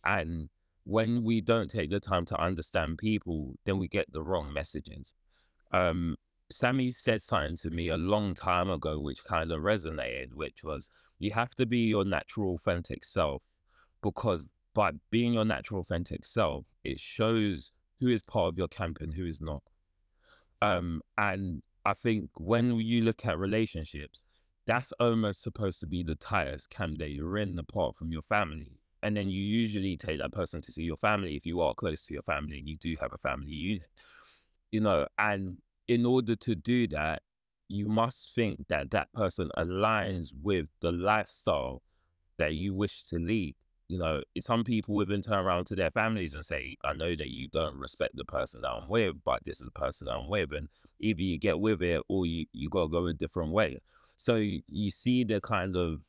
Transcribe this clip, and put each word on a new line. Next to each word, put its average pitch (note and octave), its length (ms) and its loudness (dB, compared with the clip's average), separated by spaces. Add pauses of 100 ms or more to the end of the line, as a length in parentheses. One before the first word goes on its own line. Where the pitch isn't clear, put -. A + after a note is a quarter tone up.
And E2 460 0 (340)
when A2+ 400 2
we A2+ 180 4
don't A2+ 280 2
take E2+ 200 -2
the G2 100 0
time F2+ 260 0
to G2 140 -4
understand E2 580 0
people, E2+ 580 -2 (100)
then G2 140 2
we F2+ 80 0
get - 240 -2
the D#2 100 -6
wrong D#2 320 -2
messages. C#2 600 -8 (580)
Um, F2 440 2 (360)
Sammy B2+ 400 2
said A#2 300 0
something E2+ 360 0
to E2 140 -4
me E2+ 180 -2
a D#2+ 80 0
long G2 380 2
time F2+ 340 2
ago, D#2 300 0
which C#2+ 240 -4
kind E2 280 0
of D#2+ 100 -2
resonated, D2+ 720 -2
which D2 300 -8
was, D2+ 260 -6 (300)
you G#2 120 -2
have A#2 240 -2
to C3 100 2
be A#2 220 4
your G#2 180 4
natural, F#2+ 500 0
authentic - 480 -2
self, D2 380 0 (600)
because F#2 460 0 (240)
by G2+ 180 4 (180)
being A#2+ 240 4
your A2 120 4
natural, G2 360 -2
authentic E2+ 440 -4
self, D#2 400 0 (180)
it C2+ 160 -4
shows G#2+ 720 0 (280)
who B2+ 100 2
is A2+ 140 4
part F2 260 0
of E2 80 -4
your F2+ 100 0
camp E2 340 -6
and D#2+ 120 -6
who F2 120 -4
is D#2+ 160 -6
not. D#2 220 -6 (1000)
Um, F2+ 400 2 (160)
and F#2+ 460 0 (220)
I G2+ 80 4
think G#2+ 440 0
when A#2 420 4
you A2+ 220 4
look A2+ 240 2
at E2 140 0
relationships, F2+ 840 -2 (420)
that's A#2+ 340 0
almost A2+ 420 4
supposed - 400 -2
to E2+ 60 -8
be F2 160 -2
the D#2+ 120 -2
tightest D2 540 -2
camp D#2+ 280 -4
that D2+ 140 -4
you're D#2 260 -4
in, F#2+ 220 -2
apart D#2 360 -2
from E2 160 -6
your D#2+ 120 -4
family. D#2+ 480 -2 (320)
And G#2+ 120 0
then G2+ 140 -2
you F#2+ 120 -2
usually G#2 560 0
take D#2+ 220 -4
that - 120 -2
person E2+ 300 -4
to - 100 -14
see D#2+ 120 -6
your E2 140 -2
family G2+ 380 0
if - 100 -8
you E2+ 160 -2
are C#2+ 140 2
close D#2+ 320 -4
to - 60 -8
your C#2 100 -8
family D2 360 -4
and D2 80 -10
you D2+ 100 -8
do E2 220 -4
have C2 140 -6
a - 60 -14
family C#2+ 320 -4
unit, E2 380 -4 (840)
you A2 80 0
know. F#2+ 280 4 (120)
And G2 380 0 (300)
in A#2+ 180 4
order A#2+ 300 4
to A2+ 200 -2
do A#2 320 2
that, D#2 340 -2 (460)
you G2+ 200 -2
must A2+ 460 0
think G#2 360 0
that D2 220 0
that - 220 0
person F#2 440 0
aligns F#2+ 840 0
with F2+ 260 2 (140)
the E2+ 100 2
lifestyle F2 920 0 (540)
that D#2 180 2
you F#2 180 -2
wish G2 300 -2
to E2+ 160 -4
lead, E2+ 360 0 (320)
you F#2 100 -4
know, D#2+ 240 2 (200)
some A#2 220 2
people G#2+ 380 2
even G2+ 200 2
turn G2 240 2
around F2+ 200 4
to G#2 100 -6
their F2 160 2
families G#2+ 440 0
and D2+ 100 -10
say, C#2+ 380 -6
"I D2 100 0
know D#2+ 220 0
that D2 140 -6
you B1+ 200 -8
don't D2+ 280 -2
respect - 380 -4
the C2+ 100 -8
person - 360 -4
that C2 80 -2
I'm A#1 200 -6
with, G2+ 340 2
but A#1 220 0
this C#2+ 140 -10
is B1+ 60 -14
the - 140 -14
person - 260 -2
that A#1+ 100 -2
I'm C2+ 140 -6
with." F2 240 0
And D2 140 -6 (320)
either G2+ 220 0
you F#2 160 2
get E2+ 220 2
with G#2 240 2
it E2+ 240 2
or F#2 180 2
you, E2 260 0
you D2 180 -6
gotta E2 200 2
go E2+ 160 2
a F2 80 0
different D#2 380 -2
way. E2+ 280 2 (380)
So - 180 2
you, G#2+ 320 0
you G2+ 220 -2
see B2 340 2
the G#2 180 2
kind F#2+ 340 -2
of E2 340 0